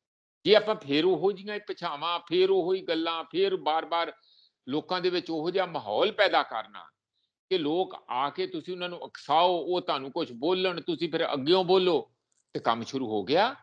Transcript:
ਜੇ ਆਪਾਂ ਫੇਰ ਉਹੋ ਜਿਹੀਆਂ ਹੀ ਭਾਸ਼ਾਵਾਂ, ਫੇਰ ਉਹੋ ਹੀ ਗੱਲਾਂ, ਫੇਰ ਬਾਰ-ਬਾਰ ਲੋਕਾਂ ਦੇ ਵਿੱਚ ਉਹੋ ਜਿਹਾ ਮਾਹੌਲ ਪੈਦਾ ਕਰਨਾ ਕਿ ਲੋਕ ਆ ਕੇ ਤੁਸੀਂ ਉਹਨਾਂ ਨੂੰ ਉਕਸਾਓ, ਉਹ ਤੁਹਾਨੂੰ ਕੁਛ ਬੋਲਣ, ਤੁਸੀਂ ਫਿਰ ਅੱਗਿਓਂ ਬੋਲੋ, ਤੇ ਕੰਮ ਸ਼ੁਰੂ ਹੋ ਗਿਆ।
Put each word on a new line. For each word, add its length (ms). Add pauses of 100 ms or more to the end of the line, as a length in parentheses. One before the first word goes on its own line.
(440)
ਜੇ 100
ਆਪਾਂ 200
ਫੇਰ 300
ਉਹੋ 280
ਜਿਹੀਆਂ 220
ਹੀ 60
ਭਾਸ਼ਾਵਾਂ, 600
ਫੇਰ 300
ਉਹੋ 240
ਹੀ 80
ਗੱਲਾਂ, 420
ਫੇਰ 320
ਬਾਰ-ਬਾਰ 560 (560)
ਲੋਕਾਂ 320
ਦੇ 100
ਵਿੱਚ 200
ਉਹੋ 200
ਜਿਹਾ 160
ਮਾਹੌਲ 460
ਪੈਦਾ 300
ਕਰਨਾ 480 (600)
ਕਿ 80
ਲੋਕ 520
ਆ 200
ਕੇ 160
ਤੁਸੀਂ 280
ਉਹਨਾਂ 140
ਨੂੰ 100
ਉਕਸਾਓ, 580
ਉਹ 240
ਤੁਹਾਨੂੰ 320
ਕੁਛ 200
ਬੋਲਣ, 480
ਤੁਸੀਂ 300
ਫਿਰ 220
ਅੱਗਿਓਂ 320
ਬੋਲੋ, 460 (420)
ਤੇ 80
ਕੰਮ 240
ਸ਼ੁਰੂ 220
ਹੋ 180
ਗਿਆ। 380